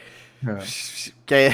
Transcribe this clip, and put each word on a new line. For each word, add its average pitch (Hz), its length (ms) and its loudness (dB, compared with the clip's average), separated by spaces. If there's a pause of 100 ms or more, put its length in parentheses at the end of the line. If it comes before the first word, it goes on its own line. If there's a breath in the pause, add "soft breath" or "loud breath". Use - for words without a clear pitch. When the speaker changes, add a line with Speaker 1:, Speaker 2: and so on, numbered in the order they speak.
(420 soft breath)
Speaker 1:
Ya. 107 160 -4 (680)
Speaker 2:
que 135 300 4